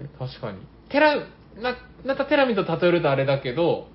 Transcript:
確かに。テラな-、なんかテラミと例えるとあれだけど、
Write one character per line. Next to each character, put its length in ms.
確 220
か 140
に。 40
テ 140
ラ 140
な-、 160
な 100
ん 20
か 80
テ 100
ラ 100
ミ 100
と 80
例 240
え 40
る 100
と 80
あ 60
れ 100
だ 140
け 140
ど、 420